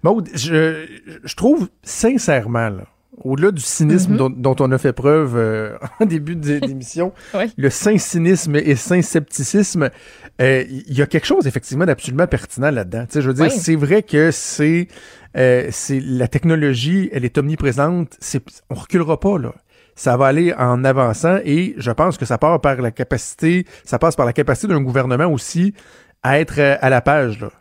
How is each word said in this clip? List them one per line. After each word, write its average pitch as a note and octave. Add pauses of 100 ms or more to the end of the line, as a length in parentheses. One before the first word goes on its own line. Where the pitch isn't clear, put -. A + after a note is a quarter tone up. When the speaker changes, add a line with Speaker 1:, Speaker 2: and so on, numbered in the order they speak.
Speaker 1:
Maude, F#3+
je, D#3+ (380)
je D3+
trouve C4 (140)
sincèrement, A#2+
là, F#2+ (400)
au-delà C#3
du D#3
cynisme E3
Speaker 2:
Mm-hmm. - (180)
Speaker 1:
dont, B2+
dont -
on C3+
a C3
fait C3
preuve, C#3
euh, A2 (100)
<laughs> -
en A3
début E3
de, D3
d'émission, C#3 (100)
Speaker 2:
<laughs> -
Oui. G3+ (100)
Speaker 1:
le C3+
saint G#3
cynisme E3
et D3+
saint F3+
scepticisme, D#3+ (520)
euh, C3
il C3
y C#3
a C#3+
quelque D#3
chose F4
effectivement C3
d'absolument C3+
pertinent C3+
là-dedans. A2+
Tu -
sais, D3+
je C3
veux C3
dire, C#3+
Speaker 2:
Oui. B3
Speaker 1:
c'est E3+
vrai D#3
que D#3
c'est, E3 (500)
euh, B2+
c'est, C3+
la B2+
technologie, D#3
elle B2+
est A#2+
omniprésente. D3
C'est, - (260)
on C3
reculera D#3+
pas, G3
là. A#2+ (420)
Ça B2+
va C3+
aller E3
en B2
avançant C3+
et E3
je A#2
pense D#3+
que -
ça A#2
part D#3
par C3+
la A#2
capacité, D#3+ (180)
ça -
passe D#3+
par C#3
la A#2+
capacité C#3+
d'un D3
gouvernement B2+
aussi E3+ (500)
à C#3
être, D#3
euh, C#3
à C3
la B2+
page, C3
là. G#2+ (120)